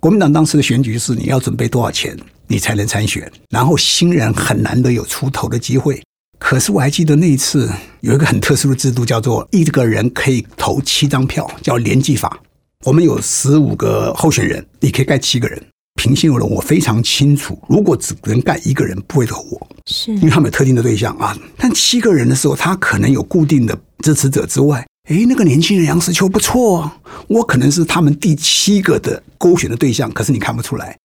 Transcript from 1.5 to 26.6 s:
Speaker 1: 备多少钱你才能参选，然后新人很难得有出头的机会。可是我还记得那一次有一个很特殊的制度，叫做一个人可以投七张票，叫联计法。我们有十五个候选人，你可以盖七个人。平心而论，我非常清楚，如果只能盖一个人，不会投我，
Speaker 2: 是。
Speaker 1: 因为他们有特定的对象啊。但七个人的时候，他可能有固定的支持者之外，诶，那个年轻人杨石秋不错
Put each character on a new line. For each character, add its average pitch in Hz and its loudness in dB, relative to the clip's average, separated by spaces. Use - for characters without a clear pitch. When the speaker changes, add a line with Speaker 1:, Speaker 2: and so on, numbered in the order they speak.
Speaker 1:
备 113 -2
多 120 -2
少 98 -4
钱 - -8
你 113 -2
才 113 -4
能 104 -2
参 104 -2
选， - -6
然 120 0
后 139 2
新 - 0
人 113 0
很 110 -2
难 110 0
得 123 2
有 117 -2
出 - -6
头 139 -6
的 120 -4
机 127 -2
会。 131 -2
可 - 0
是 - -2
我 196 2
还 135 2
记 160 0
得 151 4
那 170 4
一 139 4
次 127 -2
有 120 0
一 - 2
个 156 2
很 110 0
特 139 0
殊 139 0
的 131 2
制 131 -2
度， 120 -2
叫 113 -2
做 113 -2
一 180 4
个 135 0
人 110 0
可 - -2
以 123 0
投 - -2
七 - -2
张 135 0
票， - -4
叫 127 0
联 120 2
计 135 0
法。 - -6
我 131 2
们 165 6
有 - 2
十 - 0
五 123 2
个 107 -2
候 - 2
选 - 0
人， - -6
你 131 2
可 - -2
以 135 2
盖 - 0
七 - -2
个 117 -2
人。 - -12
平 - 0
心 160 2
而 123 2
论， 104 0
我 104 -2
非 - 0
常 117 0
清 143 2
楚， - -8
如 202 4
果 175 2
只 - -6
能 107 0
盖 165 -2
一 143 0
个 - 0
人， 92 -6
不 - -2
会 120 2
投 - -8
我， - -14
Speaker 2:
是。 - -6
Speaker 1:
因 202 0
为 160 6
他 - 4
们 - 4
有 - 0
特 - -2
定 131 4
的 120 2
对 117 0
象 104 -2
啊。 - -6
但 254 0
七 - 0
个 214 2
人 123 2
的 127 4
时 135 0
候， 135 0
他 175 -2
可 - -2
能 104 2
有 135 2
固 165 2
定 139 2
的 - -4
支 151 2
持 135 0
者 - -2
之 - -2
外， 139 0
诶， 196 2
那 254 4
个 233 2
年 143 4
轻 185 2
人 170 4
杨 156 0
石 175 -2
秋 196 2
不 190 0
错 214 2